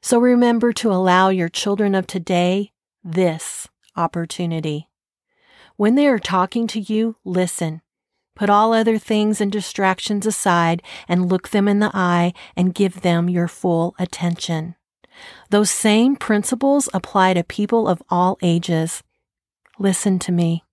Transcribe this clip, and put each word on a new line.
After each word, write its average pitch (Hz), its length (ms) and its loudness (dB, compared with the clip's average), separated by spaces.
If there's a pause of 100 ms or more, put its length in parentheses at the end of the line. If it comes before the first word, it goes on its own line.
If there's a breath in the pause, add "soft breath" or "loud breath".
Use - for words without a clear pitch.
So - 160 2
remember 240 540 4
to 220 200 -2
allow 185 360 4
your 185 220 0
children 202 440 -2
of 185 140 -2
today 180 640 -2 (320)
this 165 640 -4 (300)
opportunity. 165 880 -4 (880 soft breath)
When 214 200 2
they 285 120 4
are 247 120 2
talking 190 480 -2
to 220 120 -6
you, 220 460 -2
listen. 175 560 -4 (540)
Put 202 140 -2
all 214 240 4
other 220 240 2
things 214 420 0
and 202 100 -2
distractions 202 760 -4
aside 175 580 0 (240 loud breath)
and 180 240 0
look 185 180 -2
them 202 200 2
in 202 100 2
the 208 140 0
eye 175 400 0 (220 loud breath)
and 180 200 0
give 190 260 -2
them 170 280 2
your 175 180 0
full 170 500 -2
attention. 170 800 -6 (760 loud breath)
Those 208 200 2
same 226 460 2
principles 262 760 0
apply 190 420 0
to 170 100 0
people 220 420 -2
of 175 220 -2
all 180 320 2
ages. 170 640 0 (760)
Listen 196 400 0
to 180 140 -4
me. 170 400 0